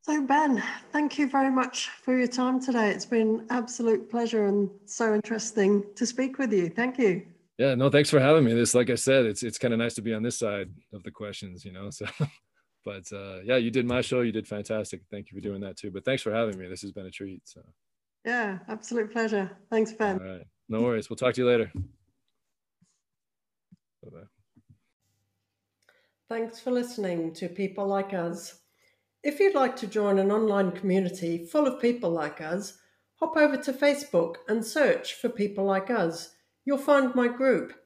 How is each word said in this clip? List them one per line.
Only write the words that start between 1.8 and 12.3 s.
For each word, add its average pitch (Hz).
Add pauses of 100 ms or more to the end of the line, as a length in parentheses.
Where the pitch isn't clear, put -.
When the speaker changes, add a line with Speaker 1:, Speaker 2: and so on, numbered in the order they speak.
Speaker 1:
for -
your 247
time 254
today. 233
It's -
been 220
absolute 233
pleasure 233
and 196 (160)
so 220
interesting 208 (120)
to 240
speak 262
with 240
you. 180
Thank 247
you. 196 (320)
Speaker 2:
Yeah, 135
no, 131
thanks 143
for 151
having 147
me. 113
This, 117
like 123
I 120
said, 131
it's, 107
it's 110
kinda 117
nice 117
to 113
be 110
on 107
this 120
side 101 (240)
of 95
the 104
questions, 101
you 95
know, 98
so, - (400)